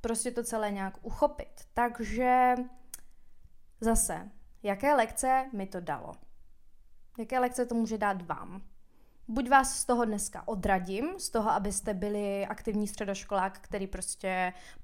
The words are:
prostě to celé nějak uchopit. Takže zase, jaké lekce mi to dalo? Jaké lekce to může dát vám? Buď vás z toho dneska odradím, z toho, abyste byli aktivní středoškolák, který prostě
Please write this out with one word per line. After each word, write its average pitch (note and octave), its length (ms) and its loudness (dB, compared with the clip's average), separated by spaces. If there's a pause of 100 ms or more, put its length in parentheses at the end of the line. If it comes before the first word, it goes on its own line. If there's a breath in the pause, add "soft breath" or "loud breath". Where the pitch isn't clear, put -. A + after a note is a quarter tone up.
prostě A#3 300 0
to A#3+ 120 -2
celé G#3+ 280 -2
nějak F#3+ 340 -4
uchopit. - 680 0
Takže B3 840 4 (1300)
zase, G#3 500 2 (320)
jaké G#3 320 4
lekce C4 580 2
mi G3 140 -4
to F#3 120 -8
dalo? D#3 340 -6 (1040)
Jaké B3 220 0
lekce B3 260 2
to A#3+ 100 0
může A3 220 2
dát G3 240 0
vám? F3 400 -8 (720)
Buď B3 180 0
vás C4+ 300 6
z - 60 -4
toho A#3+ 200 4
dneska - 420 -4
odradím, G3 720 0
z - 100 -6
toho, A3 220 2
abyste G3 420 0
byli G3+ 520 -2
aktivní G#3 420 -2
středoškolák, G3 720 -2
který G3 280 -6
prostě F#3 640 -2 (300 loud breath)